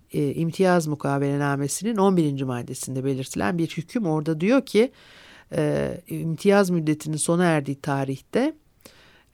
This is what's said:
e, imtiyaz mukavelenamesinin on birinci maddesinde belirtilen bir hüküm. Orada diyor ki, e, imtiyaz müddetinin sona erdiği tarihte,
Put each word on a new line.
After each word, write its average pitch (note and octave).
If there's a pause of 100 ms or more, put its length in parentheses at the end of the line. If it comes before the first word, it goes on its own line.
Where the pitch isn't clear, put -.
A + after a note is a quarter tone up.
(140)
e, C#3+
imtiyaz E3
mukavelenamesinin C#3+
on F#3+
birinci C#3+
maddesinde C3
belirtilen C#3
bir E3
hüküm. G3+
Orada D#3
diyor A#3+
ki, A3+ (640)
e, C#3+
imtiyaz E3
müddetinin D#3
sona E3+
erdiği C#3+
tarihte, C#3 (800)